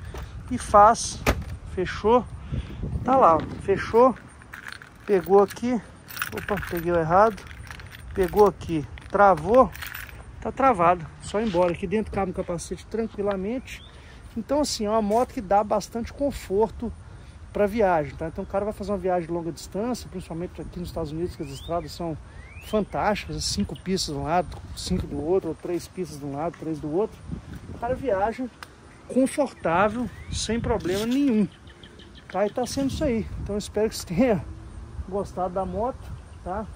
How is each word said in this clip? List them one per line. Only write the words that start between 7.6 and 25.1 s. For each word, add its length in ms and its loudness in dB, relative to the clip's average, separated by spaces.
pegou 320 6
aqui, 360 0
travou, 580 6
tá 100 -4
travado, 540 4
só 180 -4
ir 80 0
embora. 260 4
Aqui 120 -6
dentro 260 -2
cabe 200 -2
um 20 -10
capacete 540 -6
tranquilamente. 960 -6
Então 260 0
assim, 260 -2
é 20 0
uma 140 2
moto 280 2
que 100 -8
dá 220 4
bastante 480 -4
conforto 800 -2
pra 80 4
viagem, 500 2
tá? 120 -6
Então 160 -8
o 40 -10
cara 180 -2
vai 80 -4
fazer 180 -8
uma 80 -2
viagem 260 0
de 80 -6
longa 180 -4
distância, 600 -6
principalmente 500 -10
aqui 180 -10
nos 100 -8
Estados 220 -6
Unidos, 240 -6
que 60 -10
as 80 -8
estradas 420 -6
são 240 -6
fantásticas, 800 -2
cinco 380 -4
pistas 320 -2
de 60 -4
um 60 -4
lado, 220 2
cinco 320 -4
do 120 -6